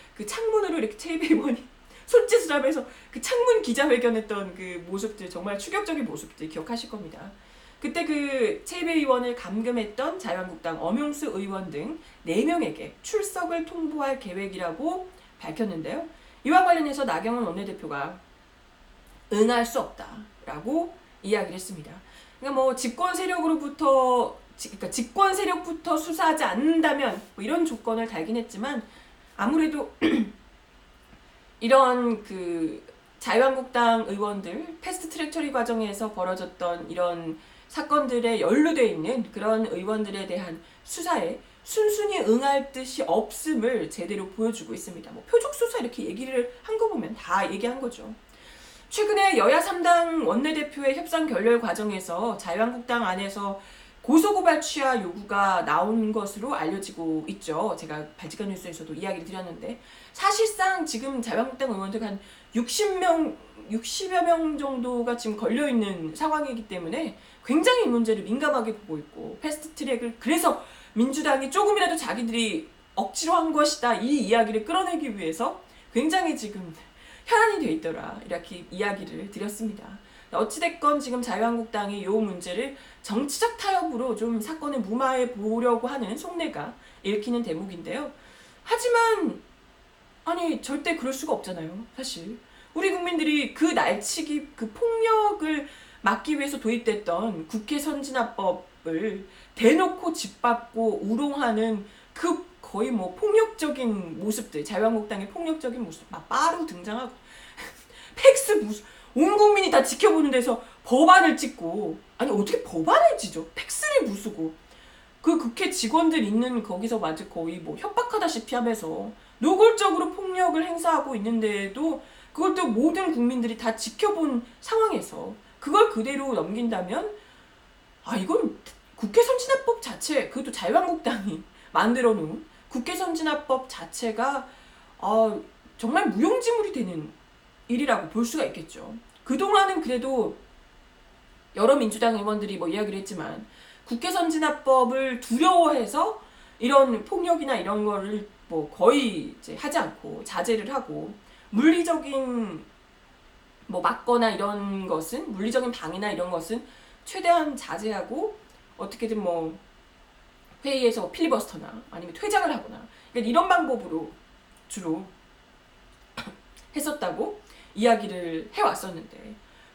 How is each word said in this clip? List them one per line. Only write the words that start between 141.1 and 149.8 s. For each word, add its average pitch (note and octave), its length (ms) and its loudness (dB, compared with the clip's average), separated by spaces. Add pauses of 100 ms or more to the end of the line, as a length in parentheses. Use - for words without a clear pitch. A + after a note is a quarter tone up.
여러 A3+ 200 6
민주당 A#3 400 2
의원들이 G#3 420 -2
뭐 E3+ 100 -2
이야기를 G3 320 -2
했지만, F#3+ 440 -10 (400)
국회 A#3+ 260 -4
선진화법을 C4+ 1080 2
두려워해서 D#4 1000 4 (380)
이런 B3 460 6
폭력이나 E4+ 520 0
이런 G#3 280 -2
거를 G#3 440 -4 (200)
뭐 D#3 220 -4
거의 A3 680 4
이제 A3+ 160 -12
하지 D4+ 220 -2
않고 - 460 -6